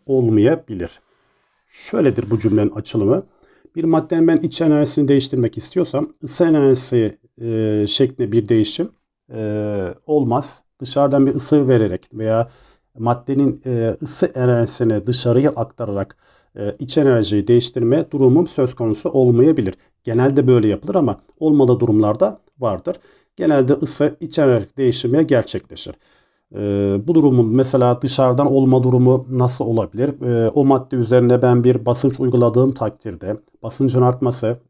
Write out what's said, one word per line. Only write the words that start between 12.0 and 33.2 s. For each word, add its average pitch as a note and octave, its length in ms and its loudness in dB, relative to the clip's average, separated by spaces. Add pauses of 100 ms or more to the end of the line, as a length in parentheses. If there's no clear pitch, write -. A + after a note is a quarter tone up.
veya A2 360 -2 (480)
maddenin, B2+ 680 -2
e, A#2 380 -2
ısı - 220 -6
enerjisini A#2 840 0
dışarıya B2 420 0
aktararak, G#2 680 -8 (380)
e, G2+ 240 -8
iç B2+ 180 -6
enerjiyi G#2+ 500 2
değiştirme A#2+ 640 0
durumum C#3 360 4
söz B2+ 280 -4
konusu A2+ 340 -4
olmayabilir. B2 640 2 (300)
Genelde B2+ 440 0
böyle A#2 200 4
yapılır - 280 -2
ama B2+ 260 -2 (180)
olmadığı C#3+ 400 2
durumlarda A2+ 600 0 (180)
vardır. A2+ 360 -6 (400)
Genelde C#3 380 2
ısı C#3+ 460 -2
iç - 200 -8
enerji B2 260 2 (120)
değişimi C3+ 500 0
gerçekleşir. - 680 -4 (600)
Ee, G2+ 420 -2 (100)
bu E3+ 80 2
durumun B2 400 2
mesela B2+ 460 2
dışarıdan C3+ 500 0
olma C3 320 2
durumu B2+ 460 2
nasıl B2+ 360 -2
olabilir? A2+ 560 -4
Ee, A#2 280 0
o C#3 160 2
madde C3+ 300 0
üzerine B2 460 2
ben B2 220 4
bir A#2 220 2
basınç B2 340 -2
uyguladığım B2 520 2
takdirde G#2 640 -8 (260)